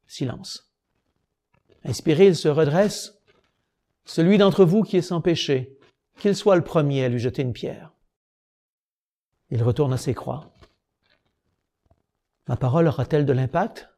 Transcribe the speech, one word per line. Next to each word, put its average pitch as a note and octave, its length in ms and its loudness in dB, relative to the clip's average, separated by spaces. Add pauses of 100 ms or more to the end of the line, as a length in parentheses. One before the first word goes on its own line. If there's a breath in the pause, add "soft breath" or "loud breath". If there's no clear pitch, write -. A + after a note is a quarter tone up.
Silence. - 680 -12 (1080)
Inspiré, D#3 420 2
il F3 100 4
se D#3+ 120 -2
redresse. D#3+ 720 0 (880)
Celui F3+ 340 2
d'entre G3 260 6
vous G3 180 4
qui - 140 -2
est E3+ 60 2
sans E3+ 180 -6
péché, D3 580 -2 (400 soft breath)
qu'il G3+ 160 0
soit G3 220 2
le E3 80 2
premier C#3+ 400 0
à B2+ 40 0
lui A#2+ 100 -2
jeter A#2+ 240 -4
une B2 100 -4
pierre. - 400 -12 (1600)
Il A2+ 120 -2
retourne B2+ 300 0
à B2+ 60 -4
ses B2+ 160 -4
croix. - 400 -12 (1900)
Ma B2+ 80 -2
parole D#3 320 0
aura-t-elle C#3+ 380 -2
de C#3+ 60 0
l'impact ? E3 640 -4